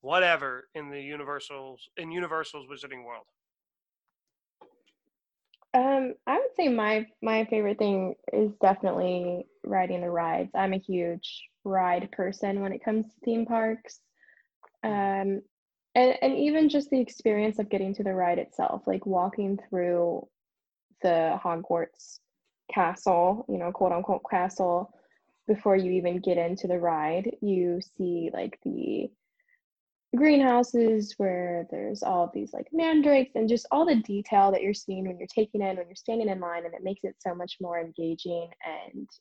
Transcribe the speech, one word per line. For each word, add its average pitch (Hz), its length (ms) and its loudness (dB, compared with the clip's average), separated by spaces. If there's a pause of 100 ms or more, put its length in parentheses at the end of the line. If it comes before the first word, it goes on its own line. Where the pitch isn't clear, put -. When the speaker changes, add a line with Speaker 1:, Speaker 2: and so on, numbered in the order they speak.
Speaker 1:
whatever, 143 720 4
in 147 160 -10
the 143 100 -10
Universal's, 139 960 -10
in 160 160 -10
Universal's 160 560 -6
Wizarding 131 360 -16
World? 117 220 -16 (2500)
Speaker 2:
Um, 262 400 2 (120)
I 277 120 0
would 523 180 -2
say 330 120 2
my, 220 380 0 (160)
my 220 240 0
favorite 208 320 -2
thing 196 360 0 (180)
is 214 280 2
definitely 180 880 0 (180)
riding 180 360 -2
the 175 100 -4
rides. 170 440 -2
I'm 190 180 0
a 190 60 -2
huge 175 640 -6 (220)
ride 190 480 0
person 196 480 -4
when 196 120 -4
it - 120 -12
comes 220 220 -2
to - 180 -20
theme 226 200 0
parks. 226 560 -4 (840)
Speaker 1:
Mm. 196 380 0
Speaker 2:
Um, 196 200 -2 (540)
and, 254 260 6
and 262 160 2
even 302 300 4
just 285 220 2
the 262 100 4
experience 214 580 0
of 208 100 -2
getting 196 260 -2
to 202 100 -6
the 190 100 0
ride 175 240 2
itself, - 480 -4
like, 190 180 -2
walking 196 540 0 (100)
through 175 580 0 (760)
the 165 400 2
Hogwarts - 800 -4 (520)
castle, 185 760 2
you 202 100 -4
know, 175 140 -4
quote 185 200 2
unquote 180 380 -2
castle, 185 640 0 (540)
before 208 280 4
you 185 140 2
even 180 300 0
get 180 180 2
into 175 300 -2
the 180 100 0
ride, 170 640 0
you 185 380 0 (160)
see, 170 360 -2
like, - 320 -8
the - 460 -4 (1080)
greenhouses 247 1000 4
where 180 540 -2
there's - 320 -8
all 175 300 0
these, - 200 -8
like, - 200 -10
mandrakes 294 640 4
and 220 140 0
just 233 240 0
all 294 120 4
the 311 180 4
detail 202 500 2
that 185 100 0
you're 196 120 0
seeing 190 320 -8
when 180 120 -8
you're 185 160 -10
taking 214 280 0
in, 190 140 -2
when 175 120 -8
you're 190 80 -20
standing 226 320 -4
in 190 100 -4
line, 170 260 -6
and 170 100 -10
it 185 100 -12
makes 196 180 -6
it - 160 -8
so 180 160 -6
much 175 260 -10
more 170 200 -4
engaging 165 680 -6 (160)
and - 440 -12 (120)